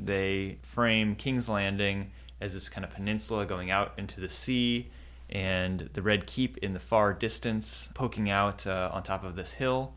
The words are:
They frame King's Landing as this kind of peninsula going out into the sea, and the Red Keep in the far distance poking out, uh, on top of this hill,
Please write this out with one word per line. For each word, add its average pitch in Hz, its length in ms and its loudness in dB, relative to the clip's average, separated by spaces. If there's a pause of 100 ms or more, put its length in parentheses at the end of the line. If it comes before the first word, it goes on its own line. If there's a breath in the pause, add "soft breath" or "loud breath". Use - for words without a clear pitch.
They 98 580 0
frame 110 540 4
King's 123 320 0
Landing 98 640 2 (300 loud breath)
as 98 140 -4
this 92 140 -6
kind 95 160 -6
of 87 60 -8
peninsula 104 560 0
going 92 240 -2
out 98 260 4
into 98 240 -6
the 92 80 -4
sea, 120 640 0 (400 soft breath)
and 92 640 0
the 101 80 -2
Red 104 240 4
Keep 127 320 -2
in 98 160 -4
the 90 60 -6
far 104 340 6
distance 110 800 -2
poking 110 360 0
out, 101 360 2
uh, 92 260 0
on 95 100 -4
top 95 220 -2
of 90 120 -6
this 92 160 -8
hill, 131 440 0